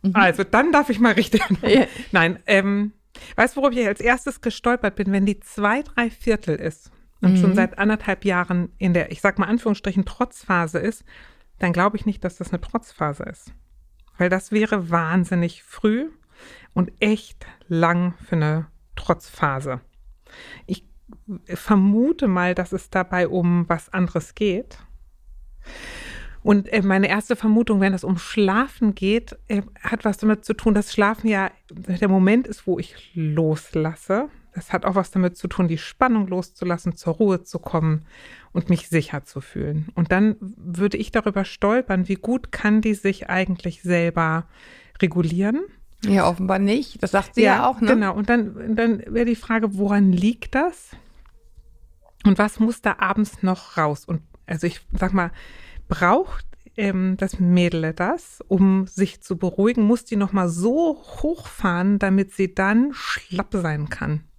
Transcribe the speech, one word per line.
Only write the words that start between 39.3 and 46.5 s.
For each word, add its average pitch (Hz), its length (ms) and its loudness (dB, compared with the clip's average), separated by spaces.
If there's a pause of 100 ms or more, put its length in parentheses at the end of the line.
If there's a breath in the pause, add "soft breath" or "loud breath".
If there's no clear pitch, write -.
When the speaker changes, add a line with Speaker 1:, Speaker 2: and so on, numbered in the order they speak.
Speaker 2:
fühlen. 151 540 -6
Und 165 160 0
dann 208 300 4
würde 190 560 -4
ich - 160 -8
darüber 202 320 0
stolpern, 202 640 0
wie 196 60 0
gut 240 360 -4
kann 214 300 0
die 220 140 0
sich 196 340 -4
eigentlich 185 540 -4
selber 165 640 0 (560 soft breath)
regulieren? 175 580 0 (440)
Speaker 1:
Ja, 196 240 4
offenbar 185 320 -2